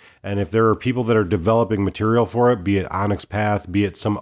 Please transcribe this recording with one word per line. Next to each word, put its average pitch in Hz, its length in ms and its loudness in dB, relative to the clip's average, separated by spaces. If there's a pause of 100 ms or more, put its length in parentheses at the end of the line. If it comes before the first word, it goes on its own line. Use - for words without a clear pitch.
(240)
And 101 160 -4
if 98 100 -4
there 113 200 2
are 107 60 2
people 123 280 -2
that 113 140 2
are 107 60 4
developing 104 600 0
material 110 420 0
for 123 260 2
it, 101 120 -2
be 98 140 2
it 92 140 -4
Onyx 98 340 -2
Path, 104 460 -2
be 101 140 2
it 92 120 -6
some 104 240 -2